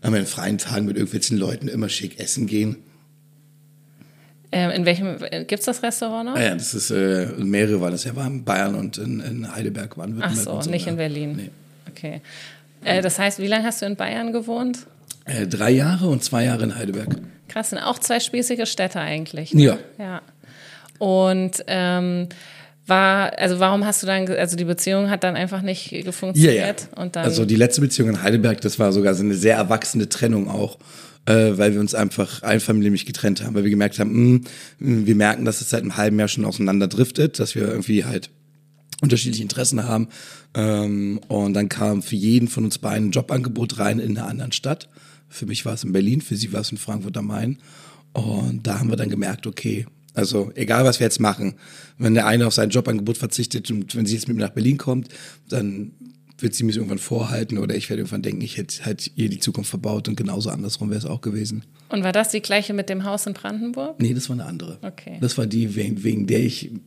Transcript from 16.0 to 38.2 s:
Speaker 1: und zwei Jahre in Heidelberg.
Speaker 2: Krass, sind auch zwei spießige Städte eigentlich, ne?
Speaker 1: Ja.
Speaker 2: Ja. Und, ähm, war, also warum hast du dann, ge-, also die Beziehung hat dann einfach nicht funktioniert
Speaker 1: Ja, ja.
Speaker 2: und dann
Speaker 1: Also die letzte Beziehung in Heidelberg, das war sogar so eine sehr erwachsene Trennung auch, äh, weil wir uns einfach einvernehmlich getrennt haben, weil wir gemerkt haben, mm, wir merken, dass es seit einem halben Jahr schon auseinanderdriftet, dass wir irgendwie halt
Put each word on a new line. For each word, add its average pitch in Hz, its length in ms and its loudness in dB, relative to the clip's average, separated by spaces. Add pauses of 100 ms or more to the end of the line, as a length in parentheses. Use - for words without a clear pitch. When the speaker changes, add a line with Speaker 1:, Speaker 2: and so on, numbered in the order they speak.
Speaker 1:
und 135 160 2
zwei 120 220 0
Jahre 120 200 2
in 107 100 -2
Heidelberg. 101 340 -6 (380)
Speaker 2:
Krass, - 240 -6
sind 196 80 -6
auch 247 180 -2
zwei 240 220 0
spießige 240 480 -2
Städte 185 320 -2
eigentlich, 156 560 -4
ne? 147 80 10
Speaker 1:
Ja. 196 160 6 (180)
Speaker 2:
Ja. 185 240 -10 (760)
Und, 190 680 4
ähm, 180 640 0 (580)
war, 190 540 4
also 180 200 2
warum 196 260 4
hast 208 180 0
du 185 40 -2
dann, 190 180 2
ge-, 185 120 0
also 175 200 0
die 175 80 0
Beziehung 190 440 2
hat 196 140 0
dann 180 140 0
einfach 185 240 -2
nicht 185 500 -6
funktioniert 160 420 6
Speaker 1:
Ja, 101 140 2
ja. - 340 -8
Speaker 2:
und 180 140 -6
dann 165 80 -4
Speaker 1:
Also 113 220 2
die 107 100 4
letzte 123 240 6
Beziehung 131 300 2
in 98 120 -2
Heidelberg, 107 380 4
das - 180 -2
war 104 140 4
sogar 98 220 4
so 92 100 0
eine 104 120 2
sehr 107 200 6
erwachsene 107 540 0
Trennung 107 400 0
auch, 101 280 -4 (480)
äh, 110 320 6
weil 104 160 6
wir 104 60 2
uns 104 160 0
einfach 104 480 -2
einvernehmlich 104 600 2
getrennt 101 360 -2
haben, 110 140 -4
weil 101 80 2
wir 101 60 4
gemerkt 104 300 2
haben, 120 440 6 (360)
mm, 117 260 2
wir 107 100 6
merken, 104 300 4
dass 110 160 0
es 113 80 -6
seit 117 120 0
einem 107 140 -4
halben 107 240 2
Jahr 104 80 2
schon 107 160 -2
auseinanderdriftet, 101 960 2
dass 110 160 -2
wir 107 140 0
irgendwie 107 340 0
halt - 280 -6 (680)